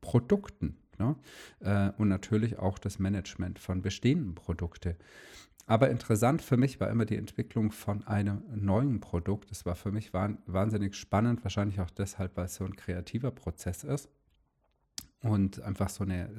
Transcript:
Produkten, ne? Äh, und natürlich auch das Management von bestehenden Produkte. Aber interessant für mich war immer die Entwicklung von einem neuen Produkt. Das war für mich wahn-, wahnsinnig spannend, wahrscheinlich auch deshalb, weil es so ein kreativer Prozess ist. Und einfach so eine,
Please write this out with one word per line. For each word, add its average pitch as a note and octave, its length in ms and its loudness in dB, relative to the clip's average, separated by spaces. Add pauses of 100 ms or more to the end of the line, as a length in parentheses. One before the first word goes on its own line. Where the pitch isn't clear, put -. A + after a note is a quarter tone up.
Produkten, - 800 0 (200)
ne? B2+ 180 0 (440)
Äh, G2 360 2
und G#2+ 120 4
natürlich G#2+ 500 0
auch G2 200 0
das - 200 -6
Management F#2 600 -2
von F#2 240 -4
bestehenden A#2 520 0
Produkte. E2+ 640 -6 (720)
Aber A#2 240 6
interessant A#2 520 2
für - 140 2
mich C3 240 2
war G#2 100 0
immer A2+ 140 2
die A2 120 -2
Entwicklung G#2+ 540 -2
von G2+ 340 -6
einem G2+ 380 0 (100)
neuen G#2+ 480 2
Produkt. G2 520 -4
Das - 120 -10
war F2 120 -2
für - 160 -4
mich G#2+ 200 -4
wahn-, G2+ 340 0
wahnsinnig G2 500 0
spannend, A#2 480 2
wahrscheinlich G2+ 360 0
auch F2+ 100 -2
deshalb, - 460 -4
weil F2+ 100 -2
es - 100 -8
so G2 80 -4
ein F#2+ 100 -6
kreativer G2+ 560 -4
Prozess - 540 -6
ist. C#3+ 240 -4 (1160)
Und G#2 400 2
einfach G2+ 260 0
so - 140 -6
eine, F2+ 360 -2